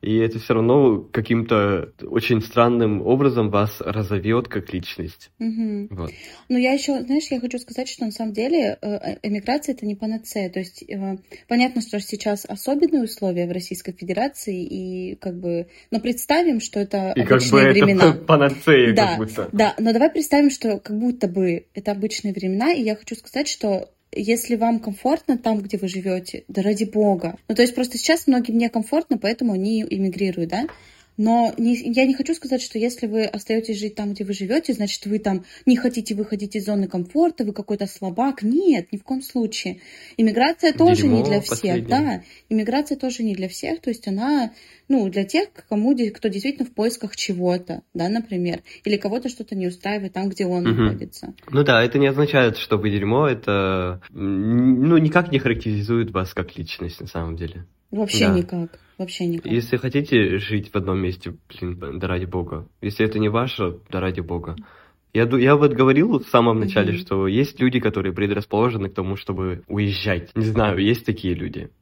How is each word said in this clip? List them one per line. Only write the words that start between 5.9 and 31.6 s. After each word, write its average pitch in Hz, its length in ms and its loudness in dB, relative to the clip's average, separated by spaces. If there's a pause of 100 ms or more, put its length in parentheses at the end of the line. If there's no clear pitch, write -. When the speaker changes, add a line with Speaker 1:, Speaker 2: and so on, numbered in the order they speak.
Speaker 1:
Вот. 85 200 -8 (380)
Speaker 2:
Ну, 254 80 2
я 254 160 2
ещё, 277 320 -2
знаешь, 285 260 0
я 254 80 -4
хочу 247 180 -6
сказать, 254 300 -10
что - 160 -10
на 214 80 -4
самом 220 220 -6
деле, 233 480 0
э, 214 80 -8
э, - 340 -6
эмиграция — 233 520 -4
это 220 100 -10
не 208 100 -4
панацея. 214 540 -6
То 185 100 -6
есть, - 300 -12
э, 196 280 -6 (300)
понятно, 247 340 0
что 208 200 -6
сейчас 208 440 -4
особенные 285 580 0
условия 175 440 -4
в 175 60 -6
Российской 180 400 -8
Федерации, 190 720 -6
и 185 560 -8
как 180 180 -8
бы, 175 280 -4 (240)
но 226 100 -2
представим, 254 580 0
что - 220 -4
это 190 340 -4
Speaker 1:
И 123 60 2
как - 80 0
бы 131 60 8
Speaker 2:
обычные 127 280 6
Speaker 1:
это 135 100 8
Speaker 2:
времена. 190 400 8
Speaker 1:
<laughs> - 140 -6
панацея 139 600 6
как 110 80 4
Speaker 2:
Да, 175 220 4
Speaker 1:
будто. 107 360 -6
Speaker 2:
да, 208 260 2
но 226 140 2
давай 262 160 4
представим, 294 400 4
что 214 300 -2
как 208 180 -6
будто 247 320 -2
бы 175 460 -2
это 202 180 -6
обычные 202 400 -4
времена, 196 400 0
и 302 80 -2
я 214 160 -2
хочу - 180 -12
сказать, 294 320 -6
что - 420 -4 (260)
если 233 420 -2
вам 226 220 0
комфортно 247 600 -2
там, 220 220 0
где 202 180 -6
вы 196 80 -4
живёте, 185 600 -6
да 196 140 -4
ради 202 220 0
бога. 196 520 0 (140)
Ну, 214 60 -2
то 240 80 6
есть 247 100 4
просто 247 240 -2
сейчас 330 300 0
многим 240 320 2
некомфортно, 233 580 0
поэтому 226 360 0
они 214 360 0
эмигрируют, 185 640 -2
да? 233 160 -4 (480)
Но 226 440 2
не, 240 160 2 (180)